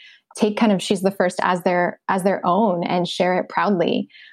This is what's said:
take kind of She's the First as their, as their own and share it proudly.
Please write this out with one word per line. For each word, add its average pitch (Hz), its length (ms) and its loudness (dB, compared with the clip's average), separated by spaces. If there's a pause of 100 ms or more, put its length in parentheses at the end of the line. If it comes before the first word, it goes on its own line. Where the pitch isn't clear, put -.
(360)
take 208 200 0
kind 226 140 4
of 185 100 2
She's 190 220 -2
the 190 80 2
First 180 320 -2
as 180 220 0
their, 180 340 0 (100)
as 185 140 0
their 190 240 0
own 180 380 2
and 175 240 -2
share 180 320 0
it - 80 -6
proudly. 175 600 0 (240)